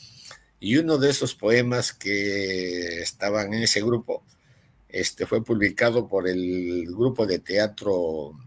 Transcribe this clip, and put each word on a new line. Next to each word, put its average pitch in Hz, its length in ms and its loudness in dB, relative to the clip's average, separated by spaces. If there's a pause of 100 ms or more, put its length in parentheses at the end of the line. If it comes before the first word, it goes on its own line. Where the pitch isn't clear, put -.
(600)
Y 110 180 0
uno 160 200 2
de 139 120 4
esos 139 260 0
poemas 120 560 2
que 95 1120 -4
estaban 101 520 -2
en 113 100 -2
ese 104 180 2
grupo, 117 420 -2 (640)
este, - 380 -4
fue 113 180 0
publicado 113 640 2
por 92 200 0
el 90 600 -2
grupo 110 380 0
de 90 140 0
teatro 87 1080 -2